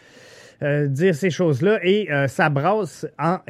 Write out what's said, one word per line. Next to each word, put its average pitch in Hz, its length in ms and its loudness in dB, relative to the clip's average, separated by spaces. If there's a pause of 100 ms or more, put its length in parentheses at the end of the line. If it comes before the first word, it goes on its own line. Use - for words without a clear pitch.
(640)
euh, 147 260 0
dire 156 260 2
ces 180 160 -2
choses-là. 170 540 2
Et, 196 260 2
euh, 139 160 0
ça 156 220 0
brasse 160 580 -2 (100)
en 165 220 0 (120)